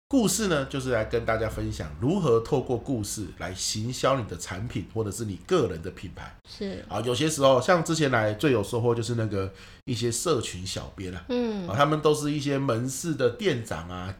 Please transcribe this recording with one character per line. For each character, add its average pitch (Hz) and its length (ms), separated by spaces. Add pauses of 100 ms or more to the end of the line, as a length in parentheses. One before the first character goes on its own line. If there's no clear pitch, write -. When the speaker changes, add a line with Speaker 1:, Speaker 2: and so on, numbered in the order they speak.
Speaker 1:
故 240 220
事 208 180
呢， 151 200
就 143 120
是 127 140
来 110 120
跟 113 220
大 113 100
家 110 120
分 107 240
享 82 180 (100)
如 165 200
何 120 200
透 131 200
过 120 160
故 113 260
事 101 240 (120)
来 87 140
行 107 400
销 135 280
你 110 80
的 87 80
产 98 320
品 101 260
或 110 80
者 104 80
是 113 140
你 101 100 (100)
个 165 220
人 82 160
的 92 80
品 87 240
牌。 - 180 (160)
Speaker 2:
是。 - 400
Speaker 1:
啊， - 120
有 123 120
些 147 160
时 147 140
候 135 180
像 175 220
之 160 140
前 147 160
来 107 220
最 147 180
有 107 100
收 117 180
获 120 140
就 117 80
是 117 140
那 110 100
个 98 260 (340)
一 123 80
些 117 180
社 139 280
群 90 240
小 - 300
编 92 180
啊， 92 180
Speaker 2:
嗯。 226 360
Speaker 1:
啊， 95 100
他 143 80
们 151 160
都 151 140
是 147 160
一 151 80
些 139 180
门 127 320
市 151 260
的 127 160
店 143 340
长 82 240
啊， 90 320